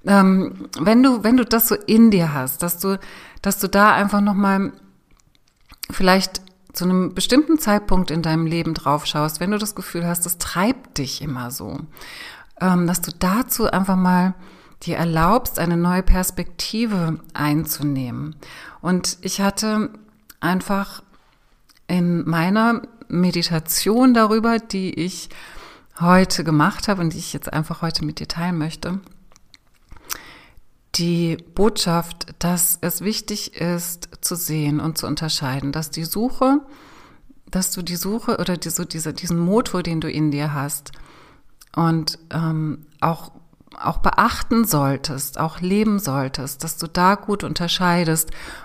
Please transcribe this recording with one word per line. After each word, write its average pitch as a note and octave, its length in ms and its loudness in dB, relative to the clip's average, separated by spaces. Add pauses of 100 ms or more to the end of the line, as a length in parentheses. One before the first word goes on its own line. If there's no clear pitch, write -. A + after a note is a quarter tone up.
Ähm, F#3+ 640 4 (120)
wenn A3 220 6
du, B3 200 4
wenn A#3 140 4
du B3 80 4
das A3+ 240 2
so G#3 60 2
in A3+ 360 6
dir E3 240 2
hast, C3 280 -4
dass E3+ 160 -2
du, G3 200 -2 (420)
dass G3 180 0
du G3 100 -2
da G3+ 240 6
einfach G3+ 280 2
nochmal G3 520 2 (1160)
vielleicht F#3+ 520 2 (300)
zu - 120 -6
einem F#3 300 2
bestimmten D4+ 440 2
Zeitpunkt G#3 520 2
in D#3+ 120 -2
deinem D#3+ 240 0
Leben D#3+ 280 -2
drauf D3 320 -2
schaust, D#3 340 -2
wenn F3+ 100 -2
du G#3+ 80 0
das G#3+ 160 -6
Gefühl E3+ 320 -6
hast, F3 200 -2
es - 120 -6
treibt - 600 -2
dich C3 240 -6
immer B2 280 -6
so, - 280 -10 (840)
ähm, F3 260 4
dass F3+ 140 0
du - 180 -8
dazu G#3 520 0
einfach F#3+ 260 2
mal F3+ 380 4 (480)
dir E3+ 140 -4
erlaubst, E3+ 600 2
eine E3+ 180 2
neue F3+ 260 2
Perspektive F#3 1160 -2 (140)
einzunehmen. D3 1000 -4 (440)
Und F3+ 400 -2
ich F#3+ 200 -6
hatte G#3+ 500 -2 (500)
einfach F#3 640 -4 (840)
in F3 420 0
meiner G3+ 540 2 (260)
Meditation F3+ 1040 2
darüber, A3 440 4
die F#3+ 360 -4
ich - 340 -6 (720)
heute F3+ 440 6
gemacht D#3 440 2
habe F#3+ 140 0
und D#3+ 100 -2
die F3 60 -10
ich - 140 -10
jetzt - 200 -8
einfach D#3 300 -4
heute D#3+ 220 -4
mit D3+ 140 -6
dir D3+ 100 -10
teilen E3+ 300 -4
möchte, E3 420 -6 (1900)
die E3+ 440 0 (160)
Botschaft, F3 840 0
dass F3 420 0
es E3+ 200 -4
wichtig G#3 560 -6
ist, F3 520 -6 (120)
zu - 140 -4
sehen D3+ 460 -2
und D#3 180 -4
zu - 80 -6
unterscheiden, C#3 640 -4
dass D#3 180 -6
die D#3+ 140 -8
Suche, B3+ 560 0 (880)
dass F#3 200 -2
du F3+ 120 -6
die F3 140 -6
Suche A3 420 -2
oder F3 180 -2
die, D#3+ 140 -8
so F3 140 -4
diese, D#3 280 -8
diesen E3+ 260 -2
Motor, F3+ 440 0
den E3 180 -2
du D#3 100 -6
in D3+ 200 0
dir D3 220 -2
hast C#3+ 400 -8 (840)
und, E3 440 0 (120)
ähm, D#3+ 560 -4 (140)
auch, - 320 -2 (460)
auch - 200 -2
beachten - 640 2
solltest, C#3 760 -2
auch D#3+ 200 -4
leben G3+ 380 2
solltest, C3+ 640 -4
dass E3 140 -8
du E3 100 -8
da F3+ 280 4
gut G3+ 280 -4
unterscheidest, E3+ 880 0 (340)